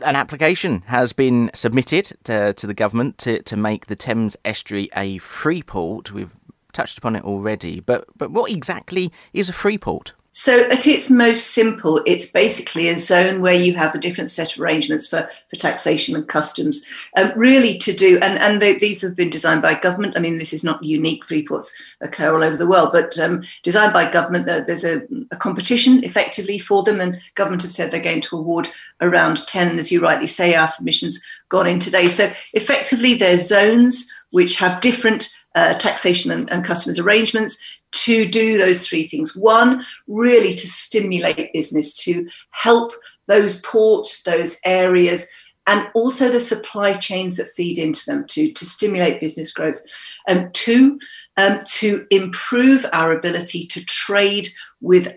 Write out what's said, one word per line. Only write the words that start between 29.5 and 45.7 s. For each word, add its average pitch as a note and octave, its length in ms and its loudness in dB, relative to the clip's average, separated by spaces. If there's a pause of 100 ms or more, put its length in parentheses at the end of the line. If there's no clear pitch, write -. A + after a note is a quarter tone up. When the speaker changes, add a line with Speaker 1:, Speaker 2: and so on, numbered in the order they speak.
Speaker 2:
As D#3+ 140 -4
you F3 80 4
rightly E3 260 0
say, F3 300 2
our D#3+ 100 4
submission's - 580 -4 (240)
gone F#3 200 2
in F3+ 100 0
today. F3+ 300 2
So F#3 240 2 (220)
effectively, A#3+ 600 0
they're F#3 220 4
zones G#3+ 720 4 (220)
which F3 260 2
have F3+ 220 0
different, A#3 520 0 (220)
uh, E3+ 200 4
taxation F3 580 0
and, E3 180 -6
and F3+ 140 -4
customs E3+ 340 -4
arrangements G#3+ 580 0 (360)
to A3+ 340 2
do A3 320 2
those F#3 300 2
three D#3+ 160 -2
things. D#3 320 -8
One, A#3 480 4 (240)
really A3 420 4
to F3+ 160 -6
stimulate F3 840 -2
business, D3+ 500 -4
to F3 240 -4 (240)
help A#3 420 2 (360)
those G3+ 320 2
ports, - 640 2
those E3 400 -2
areas, F3+ 680 2 (380)
and G#3 260 2